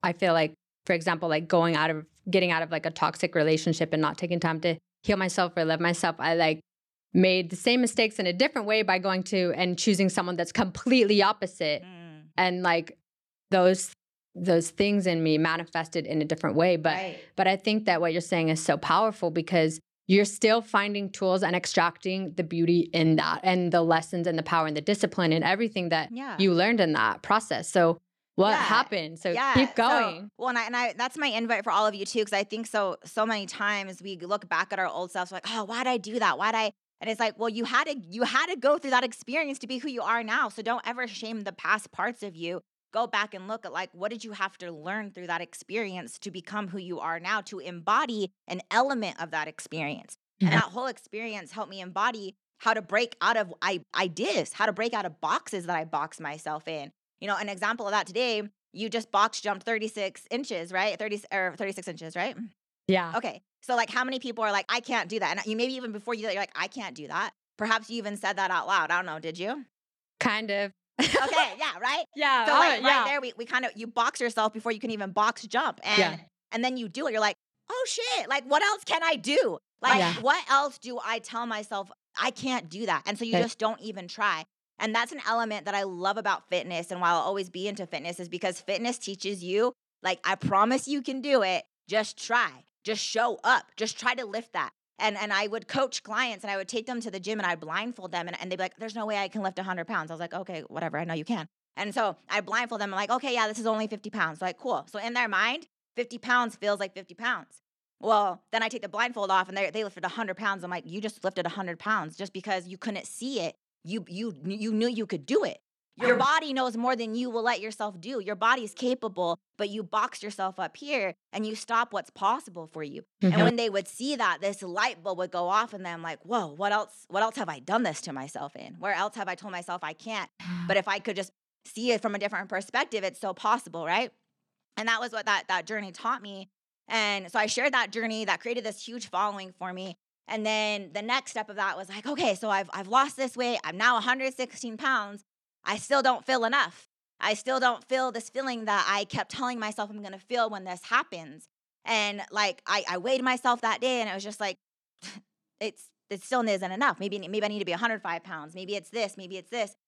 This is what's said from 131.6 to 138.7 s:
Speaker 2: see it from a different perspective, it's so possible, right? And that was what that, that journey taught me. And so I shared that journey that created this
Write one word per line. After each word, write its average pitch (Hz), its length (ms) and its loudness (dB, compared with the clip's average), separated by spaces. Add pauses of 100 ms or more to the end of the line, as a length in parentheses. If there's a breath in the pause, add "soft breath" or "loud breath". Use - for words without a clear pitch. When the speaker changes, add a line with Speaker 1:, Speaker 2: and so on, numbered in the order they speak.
Speaker 2:
see 240 280 -2
it 214 100 2
from 208 140 0
a - 20 -4
different 202 300 -4
perspective, 208 560 -2
it's 185 160 -4
so 190 120 -4
possible, 180 540 -2
right? 208 240 0 (640)
And 220 120 -2
that 226 120 2
was 233 120 -6
what 214 140 -6
that, 202 200 2
that 185 180 0
journey 202 280 -8
taught 247 300 -4
me. 196 260 -14 (400)
And 202 420 0
so 240 80 0
I 214 80 4
shared 247 260 0
that 226 200 2
journey 220 320 -2
that 226 160 0
created 240 240 -4
this 214 200 -8